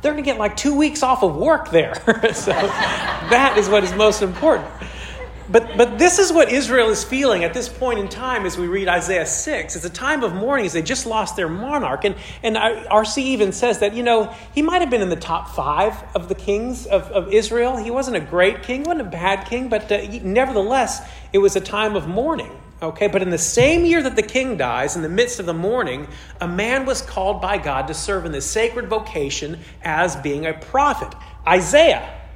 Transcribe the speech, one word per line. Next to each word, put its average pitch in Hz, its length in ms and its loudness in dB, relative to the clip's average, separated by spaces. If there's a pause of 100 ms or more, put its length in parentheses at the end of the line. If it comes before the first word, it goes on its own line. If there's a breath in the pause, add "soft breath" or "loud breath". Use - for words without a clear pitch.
"They're 294 100 2
gonna 294 100 -4
get, 254 160 0
like, 208 180 -2
two 285 200 2
weeks 294 260 2
off 254 220 4
of 165 100 4
work 208 360 2
there." 165 240 4
<laughs> 226 400 2
So - 180 -2
that 220 1040 2
is 202 120 4
what 208 140 6
is 180 120 -2
most 208 280 4
important. 208 460 2 (800 loud breath)
But, 202 280 4
but 240 200 4
this 339 220 6
is 359 140 4
what 311 180 6
Israel 240 380 4
is 214 160 0
feeling 247 400 2
at 165 100 -2
this 247 140 -4
point 240 320 -2
in 196 80 -4
time 226 380 -4
as 170 120 -4
we 175 80 -2
read 185 220 -2
Isaiah 175 380 0
six. - 500 -4
It's 160 80 -10
a 175 60 -6
time 269 340 -2
of 175 100 -2
mourning 226 320 0
as - 60 -4
they 165 100 -2
just 247 240 -4
lost 220 300 -2
their 175 120 -2
monarch. 196 560 -4
And, 196 120 0 (260 loud breath)
and 220 160 0
I, 220 280 -2
R 214 180 4
C 262 280 -2
even 208 200 2
says 233 260 0
that, 208 160 0
you 240 80 -4
know, 233 320 2 (200 loud breath)
he 294 80 0
might 349 180 2
have - 100 0
been 226 120 2
in 185 60 -2
the 175 60 0
top 170 360 -6
five 156 440 0 (220)
of 180 120 -6
the 185 60 -2
kings 220 520 -4
of, 196 260 2
of 180 200 -2
Israel. 233 440 2
He 226 160 -6
wasn't 254 240 -2
a 170 40 0
great 180 440 2
king, 262 180 -4
wasn't 311 240 -4
a 170 40 -10
bad 190 360 -2
king, 247 220 -6
but, 214 240 -2
uh, 202 60 2
he, 202 200 -8
nevertheless, 226 840 0 (320 loud breath)
it 196 60 4
was 196 160 4
a 190 60 0
time 208 340 -2
of 156 140 -2
mourning. 233 420 -2 (320)
Okay, 160 240 -2
but 190 160 2
in 180 80 -2
the 165 80 0
same 320 480 4
year 330 160 4
that 262 140 -2
the 220 60 2
king 254 340 -2
dies, 127 400 -2
in 170 60 -4
the 156 60 -4
midst 233 300 0
of 180 80 -6
the 170 80 -2
mourning, 165 540 -2 (320 loud breath)
a 175 80 -4
man 233 380 -2
was 262 160 -2
called 196 380 -2
by 190 160 -2
God 139 300 -2
to 156 80 -8
serve 190 320 -4
in 160 60 -6
the 165 100 -6
sacred 226 460 -2
vocation 165 720 -6 (220 loud breath)
as 165 340 0
being 143 280 -4
a 160 100 -4
prophet, - 600 -2 (320 loud breath)
Isaiah. 185 680 6 (220)